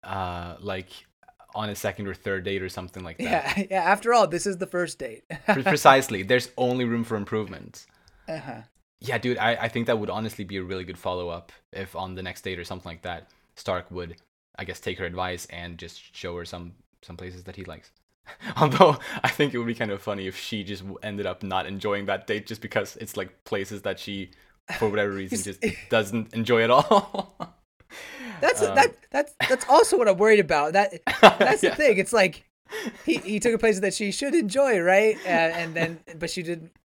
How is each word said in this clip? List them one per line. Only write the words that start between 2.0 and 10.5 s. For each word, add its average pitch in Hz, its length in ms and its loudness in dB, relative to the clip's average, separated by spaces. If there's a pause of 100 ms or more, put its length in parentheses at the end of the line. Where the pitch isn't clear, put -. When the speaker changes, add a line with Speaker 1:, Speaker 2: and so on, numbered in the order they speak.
Speaker 1:
or 92 80 -6
third 95 300 -6
date 98 180 -4
or 92 60 -6
something 92 360 -12
like 85 140 -14
that. 196 400 -2
Speaker 2:
Yeah, 196 80 -2
<laughs> - 40 -12
yeah. 190 120 0
After 208 320 2
all, 214 120 6
this 165 200 -4
is 190 120 -4
the 180 80 -6
first 175 320 -6
date. 117 260 -12 (120)
<laughs> - 100 -8
Speaker 1:
Pre-, 175 160 2
precisely. 135 600 6
There's 123 340 2
only 123 300 0
room 117 180 -2
for 113 120 -4
improvement. 101 720 -8 (420)
Speaker 2:
Uh-huh. 139 340 -10 (380)
Speaker 1:
Yeah, 120 180 -6
dude, 123 180 -2
I, 113 200 2
I 113 120 -4
think 117 200 -2
that 117 100 2
would 104 120 -4
honestly 107 340 -6
be 98 120 -10